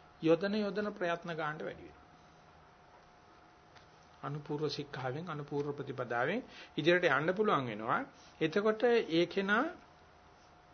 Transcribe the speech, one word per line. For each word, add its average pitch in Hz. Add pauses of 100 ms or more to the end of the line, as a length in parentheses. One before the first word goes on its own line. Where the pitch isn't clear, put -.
(220)
යොදන, 165
යොදන 208
ප්‍රයත්න 175
ගන්නට 156
වැඩි -
වෙනවා. - (2250)
අනුපූර්ව 147
ශික්ෂාවෙන්, 139
අනුපූර්ව 147
ප්‍රතිපදාවෙන් 131 (320)
ඉදිරියට 170
යන්න 151
පුළුවන් 190
වෙනවා. 117 (360)
එතකොට 208
ඒ 175
කෙනා 196 (1080)